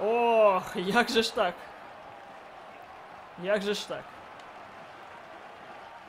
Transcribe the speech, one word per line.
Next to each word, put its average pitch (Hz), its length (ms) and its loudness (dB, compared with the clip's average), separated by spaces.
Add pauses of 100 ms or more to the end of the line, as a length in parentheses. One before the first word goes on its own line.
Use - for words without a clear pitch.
Ох, 220 720 6
як 214 340 4
же 226 120 6
ж 220 120 -2
так? 185 200 2 (1900)
Як 196 200 2
же 202 120 0
ж - 140 -6
так? 139 140 -6 (2000)